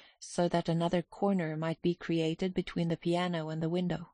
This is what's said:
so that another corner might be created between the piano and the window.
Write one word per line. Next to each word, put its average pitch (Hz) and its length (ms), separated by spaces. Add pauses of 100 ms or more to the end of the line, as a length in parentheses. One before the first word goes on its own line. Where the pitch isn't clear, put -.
(180)
so - 300
that 170 220
another 170 320
corner 180 540
might 160 260
be 175 120
created 165 600
between 170 340
the 165 80
piano 170 540
and 160 120
the 160 60
window. 175 460